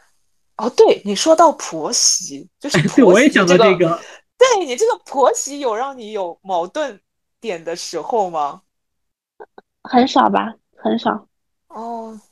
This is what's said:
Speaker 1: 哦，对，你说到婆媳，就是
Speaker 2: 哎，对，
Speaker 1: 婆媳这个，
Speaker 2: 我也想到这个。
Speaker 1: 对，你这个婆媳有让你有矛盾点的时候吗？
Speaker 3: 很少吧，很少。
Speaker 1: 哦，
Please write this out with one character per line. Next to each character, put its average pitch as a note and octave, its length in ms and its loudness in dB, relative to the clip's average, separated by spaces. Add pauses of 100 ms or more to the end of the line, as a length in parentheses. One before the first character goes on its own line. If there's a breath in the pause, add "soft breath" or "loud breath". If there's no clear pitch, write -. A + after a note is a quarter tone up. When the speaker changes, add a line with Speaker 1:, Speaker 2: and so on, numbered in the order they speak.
(560)
Speaker 1:
哦， G#3+ 180 -4
对， G4+ 300 6
你 G3+ 100 -4
说 D#4+ 220 2
到 D#4+ 160 6
婆 E3 400 -8
媳， - 560 -4 (100)
就 D4 120 -10
是 F#3+ 80 2
Speaker 2:
哎， D3+ 40 2
对， F#3+ 60 -2
Speaker 1:
婆 - 60 -6
媳 - 20 2
这 C4 80 6
个， F3+ 80 8
Speaker 2:
我 G3+ 80 6
也 D4 80 4
想 G3+ 180 2
到 F3+ 120 4
这 F#3 180 4
个。 E3+ 220 0 (400 loud breath)
Speaker 1:
对， A#4 260 4
你 B3+ 120 -6
这 A4 100 0
个 A#4 180 -2
婆 C4+ 300 0
媳 C#4+ 260 -10
有 B3 140 -4
让 C4 240 -8
你 G#3+ 140 -14
有 F#3 300 -8
矛 F3+ 240 -4
盾 B3+ 340 -8 (400)
点 F3+ 240 -8
的 E3 100 -8
时 F3 260 -10
候 G#3 300 -4
吗？ D3 320 -8 (1200)
Speaker 3:
很 B3+ 240 2
少 C4 240 2
吧， G3+ 240 -2 (220)
很 A3 220 -4
少。 - 280 -6 (420)
Speaker 1:
哦， A3+ 500 -14 (140)